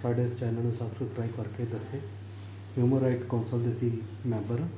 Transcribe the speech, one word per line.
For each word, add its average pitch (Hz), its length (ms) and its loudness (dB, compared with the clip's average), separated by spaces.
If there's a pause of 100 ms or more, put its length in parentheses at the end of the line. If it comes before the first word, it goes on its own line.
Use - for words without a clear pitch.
ਸਾਡੇ 120 220 4
ਇਸ 117 140 -2
ਚੈਨਲ 117 240 0
ਨੂੰ 120 100 2
ਸਬਸਕ੍ਰਾਈਬ 117 640 -4
ਕਰਕੇ - 280 -4
ਦੱਸੇ। 117 360 -4 (760)
ਹਿਊਮਨ 131 220 6
ਰਾਈਟ 123 240 4
ਕੌਂਸਲ 120 380 0
ਦੇ 120 100 2
ਅਸੀਂ 120 180 2 (360)
ਮੈਂਬਰ 113 340 0
ਹਾਂ। 170 160 0